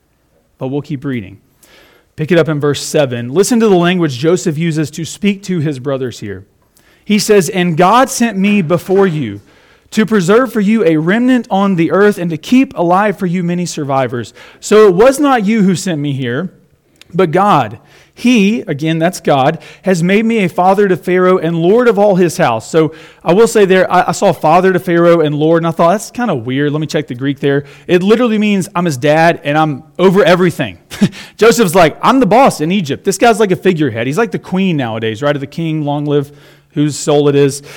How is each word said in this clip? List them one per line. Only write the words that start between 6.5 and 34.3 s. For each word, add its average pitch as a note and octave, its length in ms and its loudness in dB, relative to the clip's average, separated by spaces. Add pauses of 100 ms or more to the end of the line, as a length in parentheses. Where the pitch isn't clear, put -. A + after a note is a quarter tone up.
He G#3 140 0
says, G3+ 280 2
"And F3+ 300 -2
God A#3+ 320 2
sent A#3 280 -4
me G3+ 260 0
before F#3 420 0
you B2+ 360 -6 (500)
to A3 140 0
preserve G#3+ 460 0
for A3+ 80 -4
you G#3 240 0
a E3 140 2
remnant A#3 520 0
on G3 260 0
the E3 160 0
earth G3+ 260 2
and F3 120 -6
to D#3 80 -6
keep C4+ 400 0
alive F3+ 400 0
for G3+ 80 -6
you F3+ 180 -4
many F3 220 -4
survivors. C3+ 680 -4 (260)
So G#3+ 280 4
it F3+ 80 4
was C4 220 4
not C4+ 280 0
you G#3+ 180 2
who F#3+ 100 2
sent D#3+ 280 -4
me C#3+ 100 -4
here, C3 400 -6 (640)
but E3 180 0
God. D3+ 480 0 (340)
He," A#3+ 480 2
again, D#3+ 380 -4
that's E3+ 220 -2
God, D3 380 0 (240)
"has F#3 200 0
made G3+ 220 2
me A3+ 140 0
a F#3 100 0
father F#3+ 400 2
to F3+ 80 0
Pharaoh F3+ 400 0
and E3 240 -2
lord A3+ 260 2
of G3 100 2
all G3+ 200 2
his F3 180 0
house." B2 340 -2
So D#3+ 240 0 (300)
I E3 80 0
will G#3+ 160 4
say A3 160 2
there, F#3 260 2
I, F3+ 200 2
I - 20 -4
saw F3+ 220 0
father F3+ 400 2
to F3 60 0
Pharaoh E3+ 420 2
and D3 120 0
lord, D#3+ 280 2
and E3+ 60 -2
I E3 40 -2
thought, E3+ 200 2
"That's G#3+ 200 -4
kinda A3+ 240 -4
weird. C3+ 380 -4
Let D3+ 80 -4
me D#3 60 -6
check D3+ 200 -4
the C3 80 -10
Greek C#3 240 -4
there." C#3+ 240 0 (240)
It F3 160 2
literally A3 340 2
means, G#3 380 0
"I'm F3 80 -2
his D#3 140 -2
dad D#3 480 2
and D3 120 -2
I'm D#3 260 -2 (140)
over F#3 280 4
everything." E3+ 540 0 (280)
<laughs> - 300 -12
Joseph's A3 380 2
like, E3 260 4
"I'm A#3 180 2
the B3 60 4
boss G#3+ 340 2
in D#3 100 -2
Egypt. D#3 360 -4
This G3 120 -2
guy's A#3 220 2
like G#3 120 2
a F3 40 2
figurehead. C#3+ 520 -2
He's D3 100 -4
like A#3 140 -2